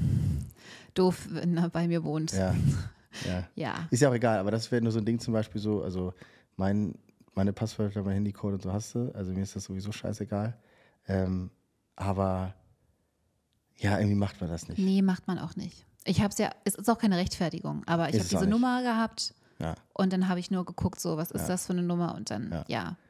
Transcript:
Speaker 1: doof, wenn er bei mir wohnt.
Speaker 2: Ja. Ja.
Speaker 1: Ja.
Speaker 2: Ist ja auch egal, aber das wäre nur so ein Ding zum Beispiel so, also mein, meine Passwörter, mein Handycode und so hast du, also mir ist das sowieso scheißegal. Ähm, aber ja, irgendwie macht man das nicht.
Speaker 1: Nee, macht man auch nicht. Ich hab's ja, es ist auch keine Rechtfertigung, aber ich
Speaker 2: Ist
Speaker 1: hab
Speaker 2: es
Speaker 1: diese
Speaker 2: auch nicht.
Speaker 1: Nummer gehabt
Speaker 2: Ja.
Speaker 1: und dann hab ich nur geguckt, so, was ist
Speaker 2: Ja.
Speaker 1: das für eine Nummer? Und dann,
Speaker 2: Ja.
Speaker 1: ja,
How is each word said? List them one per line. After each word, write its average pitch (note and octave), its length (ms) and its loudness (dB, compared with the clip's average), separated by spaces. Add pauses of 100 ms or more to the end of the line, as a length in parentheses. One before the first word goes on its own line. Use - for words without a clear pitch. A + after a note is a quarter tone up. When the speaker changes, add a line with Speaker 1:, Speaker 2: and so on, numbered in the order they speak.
(920)
Speaker 1:
doof, F#3 380 2
wenn E3+ 260 0
er E3+ 120 2
bei E3+ 180 0
mir E3 160 2
wohnt. D#3 300 -2
Speaker 2:
Ja. F#2+ 200 2 (720)
Ja. F2+ 300 -2
Speaker 1:
Ja. D#3+ 340 -6
Speaker 2:
Ist A#2+ 120 4
ja C#3+ 80 8
auch B2 40 4
egal, A2+ 240 4
aber G2 140 2
das A2+ 200 -2
wäre A#2+ 120 2
nur A2+ 80 2
so A2+ 80 0
ein G#2 60 -2
Ding A#2 140 0
zum A2+ 140 -4
Beispiel A2 260 0
so, G#2 220 0
also F#2 320 -4 (440)
mein, G2+ 360 2 (400)
meine G2 200 2
Passwörter, G#2 500 -2
mein G2 100 0
Handycode G2+ 400 -2
und F#2+ 80 -4
so F#2+ 100 -4
hast G#2 220 -4
du, A#2+ 220 -2
also F#2 180 -4
mir F#2+ 80 -2
ist G2 140 -6
das G2+ 80 -6
sowieso G2 280 -6
scheißegal. G#2 640 -4 (520)
Ähm, F#2 420 0 (460)
aber F#2+ 580 0 (1200)
ja, G2+ 200 2
irgendwie G2+ 180 4
macht G2+ 240 0
man E2+ 120 -4
das E2+ 160 -8
nicht. E2+ 100 -6
Speaker 1:
Nee, F#3+ 240 4
macht F#3+ 260 2
man F3+ 120 -4
auch - 160 -8
nicht. - 320 -12 (180)
Ich F#3+ 160 2
hab's G3+ 160 2
ja, G#3+ 140 0 (140)
es G3 100 0
ist - 120 -2
auch A3+ 120 4
keine G3 180 4
Rechtfertigung, D#3+ 720 -2
aber E3+ 220 2
ich D#3+ 60 0
Speaker 2:
Ist A2 40 6
Speaker 1:
hab F#2+ 40 2
Speaker 2:
es F2+ 60 -4
Speaker 1:
diese - 80 2
Speaker 2:
auch - 60 4
nicht. G3 80 4
Speaker 1:
Nummer B3 320 2
gehabt A3+ 500 -2 (240)
Speaker 2:
Ja. - 160 -4 (200)
Speaker 1:
und F#3+ 200 2
dann F#3 160 2
hab F3+ 80 2
ich F3+ 140 -4
nur F3+ 140 0
geguckt, - 340 -4
so, E3 180 -2
was E3 140 -4
ist - 100 -4
Speaker 2:
Ja. - 60 -4
Speaker 1:
das F3+ 180 0
für F#3 80 -2
eine F3+ 100 0
Nummer? F3 320 0
Und - 140 -10
dann, G#2+ 220 -4
Speaker 2:
Ja. - 160 -4
Speaker 1:
ja, A2+ 300 -4 (120)